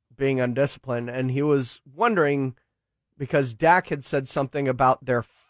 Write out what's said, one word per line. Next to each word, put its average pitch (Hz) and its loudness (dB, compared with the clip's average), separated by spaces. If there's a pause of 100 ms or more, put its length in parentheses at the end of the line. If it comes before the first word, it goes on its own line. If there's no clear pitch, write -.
(160)
being 135 0
undisciplined. 123 -2
And 127 -4
he 135 -2
was 143 0 (140)
wondering 147 0 (640)
because 139 -2
Dak 165 2
had 143 -6
said 139 -4
something 139 -4
about 127 2
their 120 0 (260)